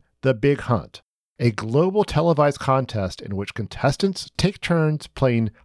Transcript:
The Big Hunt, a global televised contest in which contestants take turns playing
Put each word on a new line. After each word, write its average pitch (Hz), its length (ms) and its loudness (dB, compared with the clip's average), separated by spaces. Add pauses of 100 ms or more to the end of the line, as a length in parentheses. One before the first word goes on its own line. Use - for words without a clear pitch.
(220)
The 131 140 2
Big 139 260 2
Hunt, - 400 -4 (380)
a 120 120 2
global 160 520 0
televised 151 560 2
contest 120 600 -2
in 98 140 -8
which 98 200 -6
contestants 143 840 -2
take 185 240 0
turns 156 460 0
playing 117 420 0 (160)